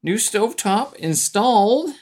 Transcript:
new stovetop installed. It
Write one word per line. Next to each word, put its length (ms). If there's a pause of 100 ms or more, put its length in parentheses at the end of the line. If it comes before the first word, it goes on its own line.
new 100
stovetop 800
installed. 920
It 140